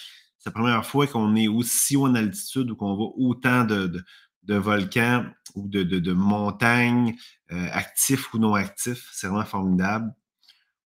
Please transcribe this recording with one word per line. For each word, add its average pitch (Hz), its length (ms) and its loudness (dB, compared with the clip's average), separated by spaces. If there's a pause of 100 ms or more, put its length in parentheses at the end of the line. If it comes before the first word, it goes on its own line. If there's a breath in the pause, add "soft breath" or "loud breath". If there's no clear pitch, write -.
(380 loud breath)
C'est - 100 -10
la 92 40 -10
première 113 340 0
fois 143 200 2
qu'on 110 300 2
est 110 120 4
aussi 117 460 0
haut 139 120 4
en 127 80 4
altitude 113 560 -2
ou 107 60 -6
qu'on 101 200 -2
voit 107 220 -2
autant 123 460 2
de, 104 220 0
de, 87 180 -6 (400 soft breath)
de 104 100 -2
volcans 104 720 2 (280)
ou 101 140 -8
de, 98 140 0
de, 92 160 0
de 90 140 0
montagnes, 113 1040 2 (360 loud breath)
euh, 87 200 -6
actifs - 640 -2
ou 117 40 0
non 110 160 4
actifs. 101 580 -4
C'est - 140 -10
vraiment 104 180 -2
formidable. 98 680 -2 (760 soft breath)